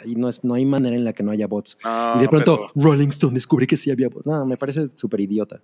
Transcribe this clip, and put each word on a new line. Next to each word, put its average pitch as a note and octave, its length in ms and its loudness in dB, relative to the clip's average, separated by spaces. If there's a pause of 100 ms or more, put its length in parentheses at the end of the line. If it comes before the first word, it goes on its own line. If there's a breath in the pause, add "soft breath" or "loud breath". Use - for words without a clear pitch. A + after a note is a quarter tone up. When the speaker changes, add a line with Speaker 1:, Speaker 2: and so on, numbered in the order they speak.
Speaker 1:
ahí A#2 100 -6
no B2 140 -2
es, - 160 -8
no A#2+ 100 0
hay B2+ 100 2
manera C#3 300 0
en A#2+ 100 -2
la A2+ 100 -2
que G#2 100 -6
no G#2 80 -2
haya G#2+ 160 -2
bots". G#2 340 -6
Speaker 2:
No, A#2 320 -2
Speaker 1:
Y A#2+ 60 4
de C3+ 80 4
pronto, D3 440 4
Speaker 2:
pero D3 180 2
Speaker 1:
Rolling C#3+ 180 4
Stone C#3 260 0
descubre B2+ 320 2
que D#3+ 100 2
sí C#3+ 140 -4
había B2+ 180 0
bots. - 160 -12
No, D3 220 -2
me C3 100 -2
parece C#3 380 -4
súper A2 240 -6
idiota. G2+ 460 -4